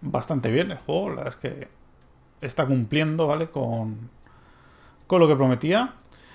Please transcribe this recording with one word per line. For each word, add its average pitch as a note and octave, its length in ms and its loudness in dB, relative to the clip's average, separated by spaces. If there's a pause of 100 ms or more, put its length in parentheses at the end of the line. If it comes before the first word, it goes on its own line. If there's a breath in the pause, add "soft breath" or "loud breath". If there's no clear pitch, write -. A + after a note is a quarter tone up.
bastante B2 500 -2
bien F3 200 2
el - 60 -8
juego. F3+ 320 -4
La D3+ 140 -8
verdad B2 100 -8
es - 20 -20
que C3+ 320 -10 (760)
está C#3+ 240 -2
cumpliendo, D3+ 640 0
¿vale? D#3 220 -2
Con, A2+ 600 -6 (960 soft breath)
con F#3 120 4
lo E3 80 8
que D3+ 80 6
prometía. D3+ 580 2 (420 loud breath)